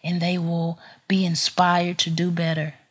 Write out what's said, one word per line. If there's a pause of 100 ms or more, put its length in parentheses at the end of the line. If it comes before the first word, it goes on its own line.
and
they
will (300)
be
inspired
to
do
better (160)